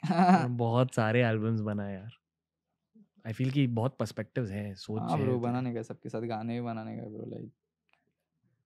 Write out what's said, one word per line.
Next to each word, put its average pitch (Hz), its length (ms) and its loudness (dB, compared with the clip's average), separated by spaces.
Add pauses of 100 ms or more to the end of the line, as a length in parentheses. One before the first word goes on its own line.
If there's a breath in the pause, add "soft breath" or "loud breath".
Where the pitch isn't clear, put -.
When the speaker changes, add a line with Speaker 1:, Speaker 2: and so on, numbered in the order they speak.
Speaker 1:
<laughs> 175 420 6
Speaker 2:
और 127 40 0
बहुत 120 460 2
सारे 117 300 4
एल्बम्स 110 380 2
बनाए 101 320 -4
यार। 101 180 -12 (1160)
I 113 60 -6
feel 131 200 0
कि 139 140 4
बहुत 120 300 0
पर्सपेक्टिव्स 110 520 -4
हैं, 101 260 -6
सोच 107 260 -6
Speaker 1:
हाँ 113 80 -6
Speaker 2:
है - 60 2
Speaker 1:
ब्रो, 135 100 2
Speaker 2:
तेरी। 127 140 2
Speaker 1:
बनाने 120 340 -2
का, 113 80 -6
सबके 113 280 -12
साथ 117 120 -4
गाने 117 320 -4
भी 120 80 -4
बनाने 113 360 -8
का 117 60 -8
ब्रो, 110 220 -12
like। - 240 -12 (1160)